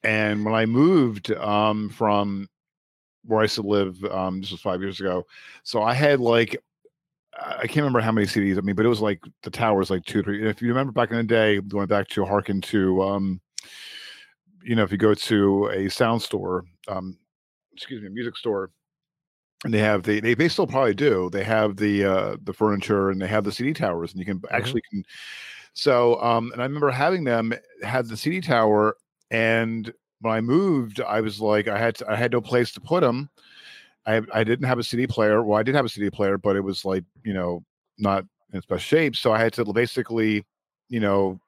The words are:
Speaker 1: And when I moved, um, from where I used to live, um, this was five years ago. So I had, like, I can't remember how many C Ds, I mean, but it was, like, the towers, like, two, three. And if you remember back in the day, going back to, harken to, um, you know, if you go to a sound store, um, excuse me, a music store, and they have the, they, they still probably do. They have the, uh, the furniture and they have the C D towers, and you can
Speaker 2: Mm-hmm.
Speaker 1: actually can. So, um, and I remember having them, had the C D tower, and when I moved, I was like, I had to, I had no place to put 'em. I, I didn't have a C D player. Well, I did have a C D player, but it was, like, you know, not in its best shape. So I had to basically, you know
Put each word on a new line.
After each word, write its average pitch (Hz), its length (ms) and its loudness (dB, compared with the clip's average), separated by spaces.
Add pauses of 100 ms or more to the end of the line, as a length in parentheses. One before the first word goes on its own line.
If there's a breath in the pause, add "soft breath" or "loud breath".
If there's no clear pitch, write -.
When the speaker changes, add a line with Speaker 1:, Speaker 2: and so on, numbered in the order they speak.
Speaker 1:
And 107 420 0
when 110 100 0
I 110 100 4
moved, 123 640 2
um, 107 580 0
from 101 600 0 (760)
where 110 140 2
I 110 40 6
used 107 120 0
to 113 60 -6
live, 98 440 -2
um, 92 360 -4
this 95 100 -12
was 90 100 -14
five 92 200 -4
years 98 180 -8
ago. 90 260 -4 (380 loud breath)
So 107 200 -2
I 117 100 2
had, 143 260 4
like, 117 380 2 (840)
I - 280 -8
can't - 100 -2
remember 135 240 2
how 113 100 0
many 107 160 4
C 110 140 0
Ds, 98 160 2
I 98 40 -2
mean, 98 140 -2
but 110 100 2
it 120 40 6
was, 113 120 2
like, 104 220 -2 (200)
the - 80 -10
towers, 104 400 0
like, 92 140 -2
two, 101 180 0
three. 101 160 -4
And 110 80 -2
if 104 140 -4
you 120 80 0
remember 131 220 0
back 117 200 0
in 117 60 -2
the 117 60 0
day, 107 380 4
going 98 260 -4
back 101 220 0
to, 101 160 -2
harken 101 360 0
to, 95 420 2
um, 98 380 -2 (1200 loud breath)
you 120 120 -2
know, 110 80 4
if 92 80 0
you 101 60 -2
go 107 160 4
to 101 540 2
a 98 220 -2
sound 117 320 0
store, 92 440 -4 (220)
um, 92 300 -8 (560)
excuse - 280 -14
me, 104 60 -14
a 95 40 -14
music 117 260 -8
store, 98 340 -4 (920)
and 113 100 -2
they 107 60 2
have 107 240 2
the, 107 160 2
they, 113 140 2
they 143 160 2
still 185 180 0
probably 120 280 0
do. 98 340 2
They 95 140 -4
have 107 340 0
the, 101 260 2
uh, 98 400 0
the 95 100 -8
furniture 101 580 0
and 95 100 -4
they 92 60 -4
have 107 160 0
the 101 80 -2
C 120 140 -8
D 151 80 -2
towers, 85 380 -4
and - 80 -12
you 90 60 -8
can 98 140 -4
Speaker 2:
Mm-hmm. - 160 -8
Speaker 1:
actually 120 260 -2 (100)
can. 101 120 -6 (680 loud breath)
So, 120 480 4
um, 117 300 0
and 120 100 -8
I 123 40 -2
remember 143 240 0
having 156 340 0
them, 117 300 0 (300)
had 120 240 -2
the 110 100 -10
C 151 140 -4
D 185 100 -4
tower, 107 560 4 (320)
and 113 640 0 (260)
when 110 140 -2
I 113 80 0
moved, 131 580 0
I 107 220 -2
was 107 180 -4
like, 107 280 2
I 101 100 -2
had 113 180 0
to, 107 160 -8
I 107 40 0
had 117 180 0
no 120 80 0
place 120 320 0
to 101 80 -18
put 165 220 0
'em. 131 260 0 (800 loud breath)
I, 110 140 2 (120)
I 110 100 2
didn't 120 240 0
have 127 120 0
a 117 40 -4
C 120 140 -4
D 127 80 2
player. 110 380 2
Well, 104 160 2
I 110 40 0
did 135 120 0
have 135 100 2
a 110 40 -4
C 101 120 -8
D 101 80 0
player, 98 300 0
but 98 160 0
it 101 60 0
was, 95 220 -4
like, 95 200 -2 (200)
you 107 100 -6
know, 87 300 -4 (360)
not 98 260 0 (260)
in 98 60 -8
its 90 80 -8
best - 180 -4
shape. 147 320 2
So - 160 2
I 110 80 4
had 113 140 2
to 120 120 -2
basically, 110 800 0 (460)
you 120 100 -4
know 98 480 2